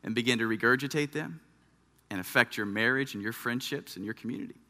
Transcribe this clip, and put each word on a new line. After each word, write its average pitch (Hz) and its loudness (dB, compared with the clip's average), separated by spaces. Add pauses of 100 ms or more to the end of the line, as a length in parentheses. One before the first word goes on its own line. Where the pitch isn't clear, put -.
and 110 -4
begin 120 2
to 113 2
regurgitate 131 2
them 160 -6 (680)
and 95 -4
affect 120 2
your 107 -2
marriage 120 2
and 101 -6
your 110 -4
friendships - -6
and 92 -8
your 110 -6
community. - -8 (160)